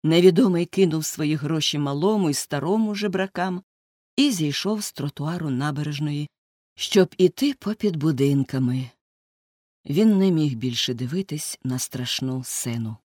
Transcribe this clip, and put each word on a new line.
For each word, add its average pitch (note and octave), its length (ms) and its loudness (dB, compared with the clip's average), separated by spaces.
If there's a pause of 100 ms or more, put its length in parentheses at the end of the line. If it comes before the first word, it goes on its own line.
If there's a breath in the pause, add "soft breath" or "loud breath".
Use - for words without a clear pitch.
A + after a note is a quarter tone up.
Невідомий F3 640 6
кинув D#3+ 380 2
свої D3+ 300 -2
гроші D3+ 440 -2
малому D#3 520 0
й C#3 40 0
старому G3+ 600 -2
жебракам F#3+ 680 -4 (540)
і C#4+ 140 4
зійшов F#3+ 540 -2
з - 80 -10
тротуару D3+ 580 -6
набережної, D3 800 -4 (480)
щоб - 420 2
іти C4 360 2
попід G3+ 420 -4
будинками. C3+ 920 0 (960)
Він G3+ 320 4
не F#3+ 120 4
міг D3+ 240 2
більше B2 400 -4
дивитись D3 680 -6
на B2+ 140 -2
страшну C3 680 -6
сцену. A#2 520 -6 (160)